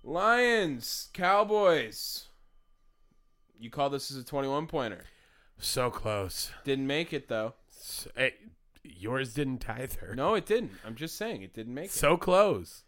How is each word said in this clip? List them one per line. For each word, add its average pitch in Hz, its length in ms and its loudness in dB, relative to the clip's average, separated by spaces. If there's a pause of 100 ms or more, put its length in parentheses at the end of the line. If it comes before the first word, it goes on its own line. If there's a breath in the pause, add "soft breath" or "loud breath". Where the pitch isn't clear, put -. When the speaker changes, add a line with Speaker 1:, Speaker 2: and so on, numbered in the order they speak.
Speaker 1:
Lions, 202 1080 2
Cowboys. 190 1160 2 (1300)
You 113 120 -12
call 143 200 0
this 139 200 -4
as 135 60 -10
a 123 80 -12
twenty-one 143 420 -2
pointer. 127 380 -4 (540 soft breath)
Speaker 2:
So 123 320 0
close. 104 600 -4 (140)
Speaker 1:
Didn't 135 220 0
make 156 260 -2
it, 143 160 -6
though. 113 260 -2 (160)
Speaker 2:
S-, - 360 -12 (100)
eh, 127 140 2 (540)
yours 117 500 -4
didn't 131 340 -2
either. 117 460 -6
Speaker 1:
No, 156 200 2
it 196 120 0
didn't. 208 260 0 (120)
I'm 113 100 -10
just 156 220 -8
saying 208 260 -6
it 92 120 -16
didn't 113 200 -8
make 156 120 -8
it. - 60 -10
Speaker 2:
So 156 240 4
close. 180 720 2